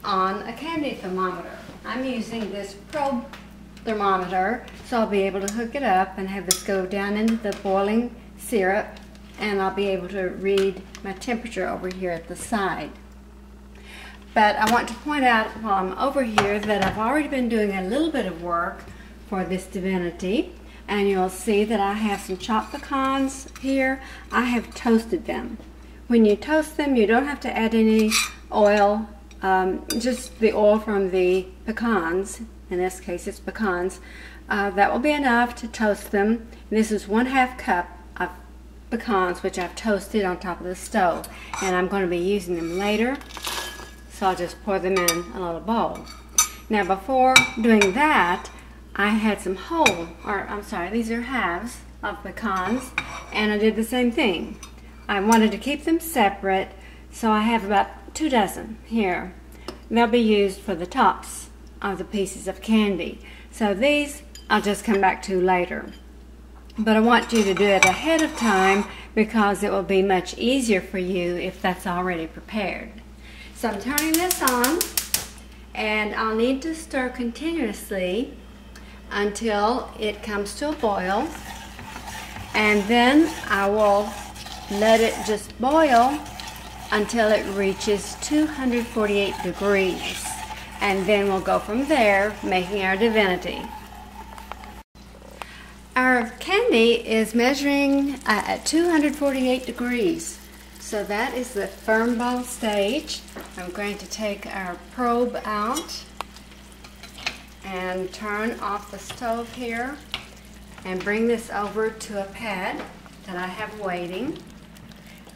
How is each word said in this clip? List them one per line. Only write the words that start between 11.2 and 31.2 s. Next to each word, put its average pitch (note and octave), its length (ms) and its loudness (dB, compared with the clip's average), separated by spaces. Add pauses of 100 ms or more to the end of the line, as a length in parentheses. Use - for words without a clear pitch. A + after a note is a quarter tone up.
over F3+ 220 -6
here F#3 220 -6
at E3 180 -8
the F3+ 80 -10
side. E3+ 540 -4 (1400)
But G#3 220 6
I G#3+ 160 2
want - 160 2
to A3+ 60 -8
point D4 280 -2
out A3+ 240 6 (160)
while G#3 120 0
I'm F#3 220 0
over C#4 280 0
here G#3 340 2
that G#3 260 0
I've F#3+ 140 0
already C#4 300 0
been B3+ 200 0
doing G#3+ 220 2
a F#3+ 140 -2
little D4 260 0
bit A#3 160 -2
of E3+ 160 -6
work E3+ 400 -2 (460)
for F#3+ 160 -2
this F#3 200 -4
divinity, F#3 880 -2 (360)
and G3+ 200 2
you'll F#3+ 200 2
see G3+ 340 0
that A3 160 0
I G3 140 2
have G#3 280 0
some F#3 160 -6
chopped A3 360 -2
pecans C4+ 720 -2 (140)
here. C4+ 420 0 (300)
I A#3+ 140 2
have A#3+ 280 -2
toasted A3+ 520 2
them. A#3 320 -6 (500)
When A#3 160 8
you G#3 100 8
toast D#4 420 0
them, C#4 200 2
you G#3+ 100 6
don't B3+ 220 4
have C#4+ 140 -4
to - 140 -4
add A3+ 200 2
any A3 340 6 (400)
oil, G#3 580 4 (320)
um, F#3 440 2 (160)
just - 400 -4
the A3 120 6
oil G#3 280 6
from G3 320 0
the F#3 340 4 (180)